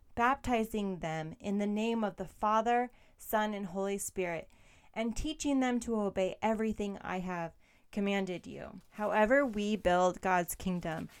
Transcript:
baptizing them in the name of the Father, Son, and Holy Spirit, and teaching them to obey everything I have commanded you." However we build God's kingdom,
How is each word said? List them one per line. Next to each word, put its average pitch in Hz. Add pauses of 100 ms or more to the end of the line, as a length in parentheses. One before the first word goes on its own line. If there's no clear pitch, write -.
(140)
baptizing 220
them 160
in 202
the 208
name 220
of 196
the 190
Father, 233 (260)
Son, 214
and 202
Holy 196
Spirit, 175 (440)
and 226
teaching 294
them 247
to 233
obey 190
everything 214
I 185
have 175 (340)
commanded 196
you." - (100)
However 214
we 208
build 180
God's 180
kingdom, 170 (120)